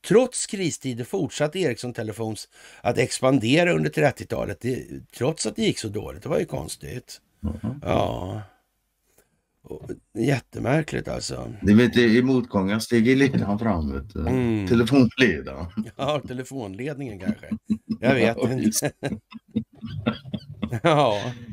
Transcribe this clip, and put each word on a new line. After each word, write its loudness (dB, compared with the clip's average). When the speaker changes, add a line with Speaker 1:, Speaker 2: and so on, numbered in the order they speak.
Speaker 1:
trots 4
kristider -4
fortsatte -2
Ericsson -2
Telefons -6
att 0
expandera 2
under 0
trettiotalet. -2
Det, -4
trots -2
att -6
det -2
gick 0
så -6
dåligt. -8
Det -10
var 0
ju 0
konstigt. -10
Speaker 2:
Mhm. -6
Speaker 1:
Ja. -4
Och, -14
jättemärkligt, -2
alltså. -8
Speaker 2:
Det 6
vet, 8
i 6
motgångar 2
steg 2
i 6
ledan 2
fram, 0
vet -8
du. -4
Speaker 1:
Mm. 0
Speaker 2:
Telefonledan. 4
Speaker 1:
Ja, -2
telefonledningen -8
kanske. -6
Jag 4
vet 2
Speaker 2:
<laughs> -2
Ja, 2
Speaker 1:
inte. 0
Speaker 2:
visst. 0
Speaker 1:
<laughs> -2
Ja. 2